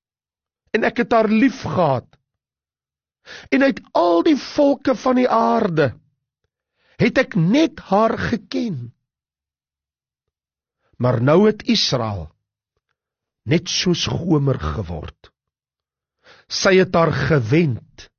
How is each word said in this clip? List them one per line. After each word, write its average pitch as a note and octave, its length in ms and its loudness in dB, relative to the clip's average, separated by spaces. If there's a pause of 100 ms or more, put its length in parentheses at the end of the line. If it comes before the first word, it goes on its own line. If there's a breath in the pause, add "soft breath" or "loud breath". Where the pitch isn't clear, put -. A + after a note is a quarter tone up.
(720)
en A3+ 100 -2
ek A3+ 140 -2
het A#3+ 140 -2
haar A3 180 4
lief A3 320 2
gehad. D#3 460 -2 (1400 loud breath)
En C4+ 120 2
uit C#4 180 0 (120)
al E4+ 300 2
die D#4 140 2
volke C#4 580 0
van B3+ 200 -2
die B3 140 2
aarde A3 640 0 (1040)
het A#3 200 2
ek C4 180 -2
net A3+ 440 2 (120)
haar A3 260 0
geken. G3 760 -6 (2000)
Maar A#2+ 240 0
nou D#3 240 4
het G#3+ 240 0
Israel A2 640 -4 (1160)
net D#3 220 0
soos - 400 -2
Gomer C#3+ 500 0
geword. D#2 720 -10 (1160 soft breath)
Sy F#3+ 320 2
het F#3 160 0
haar E3 180 2
gewend C3+ 920 -2 (100)